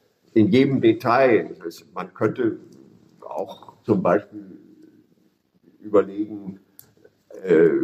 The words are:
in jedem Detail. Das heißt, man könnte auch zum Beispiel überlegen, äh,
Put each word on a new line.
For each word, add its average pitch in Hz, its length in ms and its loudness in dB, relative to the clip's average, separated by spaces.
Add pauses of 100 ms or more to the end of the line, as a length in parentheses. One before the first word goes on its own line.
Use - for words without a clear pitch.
(340)
in 107 140 4
jedem 131 320 2
Detail. 117 680 2
Das - 120 -18
heißt, - 340 -18
man 92 180 -12
könnte 110 460 -4 (640)
auch - 600 -14
zum 98 180 0
Beispiel 95 560 -4 (1200)
überlegen, 101 800 -4 (840)
äh, 82 240 4 (160)